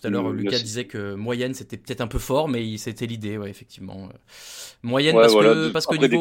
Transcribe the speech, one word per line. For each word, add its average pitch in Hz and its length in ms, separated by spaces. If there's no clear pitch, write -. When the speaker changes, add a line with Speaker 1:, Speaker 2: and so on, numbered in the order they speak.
Speaker 1:
à 110 40
l'heure, 98 180
Speaker 2:
Euh, 90 40
Speaker 1:
Lucas 98 180
Speaker 2:
merci. 117 120
Speaker 1:
disait 117 240
que 101 280
moyenne, 123 400
c'était 113 220
peut-être - 240
un 120 60
peu 117 140
fort, 143 280
mais 120 180
il, 110 120
c'était 120 280
l'idée, 107 320
ouais, 101 120
effectivement. 95 580
Euh, - 80
moyenne 135 340
Speaker 2:
Ouais, 113 60
Speaker 1:
parce 113 100
Speaker 2:
voilà, 107 220
Speaker 1:
que, - 120
Speaker 2:
de, - 20
Speaker 1:
parce - 180
que 165 80
Speaker 2:
après 139 140
Speaker 1:
niveau - 0
Speaker 2:
des 117 120